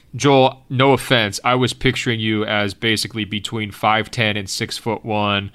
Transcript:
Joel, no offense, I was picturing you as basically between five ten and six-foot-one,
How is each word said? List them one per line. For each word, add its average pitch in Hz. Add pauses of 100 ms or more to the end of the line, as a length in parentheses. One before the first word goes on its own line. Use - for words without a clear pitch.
(160)
Joel, 131
no 135
offense, 117
I 123
was 127
picturing 127
you 110
as 104
basically 110
between 104
five 107
ten 107
and 98
six-foot-one, 104